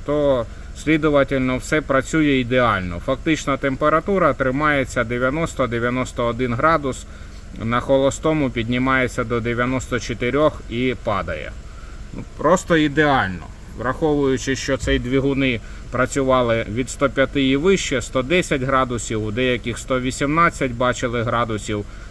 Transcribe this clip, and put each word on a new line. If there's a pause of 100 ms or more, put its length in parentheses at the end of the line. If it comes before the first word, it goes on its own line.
то, (380)
слідовательно,
все
працює
ідеально.
Фактична
температура
тримається
дев'яносто,
дев'яносто
один
градус, (580)
на
холостому
піднімається
до
дев'яносто
чотирьох
і
падає. (640)
Ну, (140)
просто
ідеально. (340)
Враховуючи,
що
ці
двигуни (320)
працювали
від
сто
п'яти
і
вище,
сто
десять
градусів,
у
деяких
сто
вісімнадцять
бачили
градусів, (260)